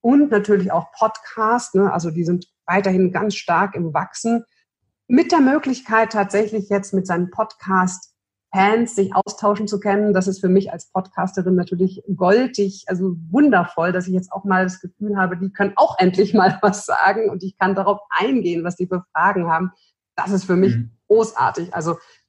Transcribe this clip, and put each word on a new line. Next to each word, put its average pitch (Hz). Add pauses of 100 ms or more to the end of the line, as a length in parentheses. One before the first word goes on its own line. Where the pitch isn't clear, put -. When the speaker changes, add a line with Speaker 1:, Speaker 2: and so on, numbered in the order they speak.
Speaker 1:
und 285
natürlich 202
auch 165
Podcast, 220
ne? 190
Also 170
die 165
sind 175 (200)
weiterhin 185
ganz 196
stark 185
im 165
Wachsen. 233 (600)
Mit 269
der 349
Möglichkeit 294
tatsächlich 208
jetzt 196
mit 185
seinen 180
Podcast-Fans 190
sich 196
austauschen 202
zu 202
können, 208
das 185
ist 190
für 190
mich 190
als -
Podcasterin 185
natürlich 180 (140)
goldig, 202
also 185 (140)
wundervoll, 185
dass 180
ich 185
jetzt 185
auch 190
mal 190
das 185
Gefühl 202
habe, 185
die 190
können 202
auch 285
endlich 185
mal 185
<laughs> -
was 196
sagen 202
und 180
ich 185
kann 190
darauf 196 (100)
eingehen, 175
was 175
die 180
für 180
Fragen 180
haben. 170 (460)
Das -
ist 190
für 185
mich 175
Speaker 2:
Mhm. 120 (180)
Speaker 1:
großartig. 180
Also 165 (300)